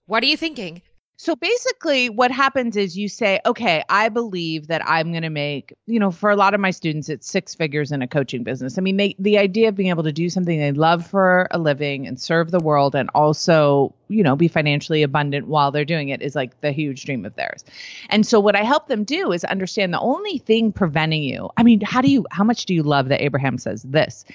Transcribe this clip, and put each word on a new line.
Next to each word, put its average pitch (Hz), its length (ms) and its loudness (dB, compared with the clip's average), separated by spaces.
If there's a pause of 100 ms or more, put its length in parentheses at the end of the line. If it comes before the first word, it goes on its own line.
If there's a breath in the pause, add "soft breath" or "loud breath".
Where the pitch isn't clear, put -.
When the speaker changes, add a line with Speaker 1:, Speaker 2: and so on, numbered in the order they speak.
Speaker 1:
what 220 180 -2
are 269 40 2
you 302 100 2
thinking?" 214 440 -8 (400)
Speaker 2:
So 330 140 -2
basically 330 720 -2
what 247 220 2
happens 254 460 0
is 185 200 -2
you 202 120 -4
say, 196 360 0
"Okay, 202 440 0
I 208 180 2
believe 180 600 -4
that 160 200 -2
I'm 160 240 0
gonna 165 180 -4
make," 147 440 -6 (120)
you 226 140 0
know, 196 120 2
for 208 180 -2
a 202 80 4
lot 196 160 4
of 202 80 0
my 185 100 0
students, 156 380 -6
it's 139 200 -10
six - 240 -4
figures 147 380 -4
in 139 100 -4
a 123 60 -4
coaching 131 380 -2
business. 127 320 -6
I 190 40 -2
mean, 190 140 0
they, 202 240 0
the 208 180 2
idea 208 300 2
of 202 80 0
being 190 140 0
able 165 140 -2
to 156 100 0
do 170 160 -2
something 170 280 -2
they 147 140 0
love 165 340 2
for 185 460 2
a 175 80 -2
living 143 480 -2
and 127 100 -8
serve 165 340 0
the 175 100 2
world 143 340 2
and 135 180 0
also, 147 800 4 (140)
you 208 160 2
know, 139 140 4
be 165 100 4
financially 151 560 0
abundant 143 460 -2
while 143 220 2
they're 147 120 -2
doing 147 240 -4
it 135 140 -6
is, 139 140 -6
like, 131 260 -6
the 147 100 -2
huge 135 320 -6
dream 123 220 -6
of - 100 -14
theirs. - 300 -10 (420 loud breath)
And 214 180 2
so 220 140 4
what 202 160 4
I 208 80 2
help 294 240 0
them 214 160 -2
do 285 300 -2
is 175 100 -4
understand 190 500 -4
the - 60 -2
only 370 380 -4
thing 220 340 2
preventing 156 520 0
you. 95 340 -6
I 233 60 4
mean, 226 180 8
how 214 180 -2
do 269 100 2
you, 254 220 2
how 190 140 0
much 233 180 0
do 185 100 -2
you 165 80 2
love 143 280 4
that 139 120 2
Abraham 127 360 0
says 104 260 -8
this? 143 400 0 (120)